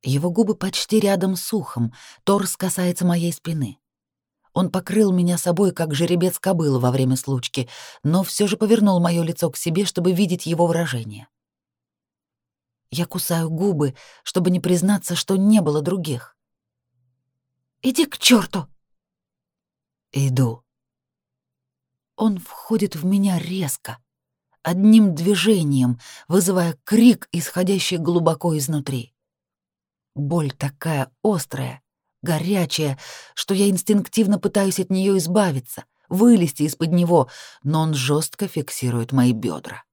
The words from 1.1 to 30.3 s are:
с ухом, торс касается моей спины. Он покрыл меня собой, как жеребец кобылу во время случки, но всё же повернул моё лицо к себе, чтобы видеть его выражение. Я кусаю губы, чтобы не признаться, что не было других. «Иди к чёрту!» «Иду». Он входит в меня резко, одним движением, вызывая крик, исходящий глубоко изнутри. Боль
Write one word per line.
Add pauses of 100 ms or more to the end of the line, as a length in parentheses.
с
ухом, (320)
торс
касается
моей
спины. (720)
Он
покрыл
меня
собой,
как
жеребец
кобылу
во
время
случки, (340)
но
всё
же
повернул
моё
лицо
к
себе,
чтобы
видеть
его
выражение. (1600)
Я
кусаю
губы, (280)
чтобы
не
признаться,
что
не
было
других. (1500)
«Иди
к
чёрту!» (1400)
«Иду». (1500)
Он
входит
в
меня
резко, (640)
одним
движением, (280)
вызывая
крик,
исходящий
глубоко
изнутри. (1000)
Боль